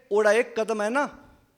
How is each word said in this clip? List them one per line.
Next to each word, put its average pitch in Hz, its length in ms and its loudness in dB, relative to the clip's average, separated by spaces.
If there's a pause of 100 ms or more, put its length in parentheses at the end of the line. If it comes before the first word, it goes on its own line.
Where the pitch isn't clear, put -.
(120)
ਉਹਦਾ 208 200 4
ਇੱਕ 233 240 0
ਕਦਮ 220 260 -2
ਹੈ 208 80 -2
ਨਾ, 269 200 -2 (480)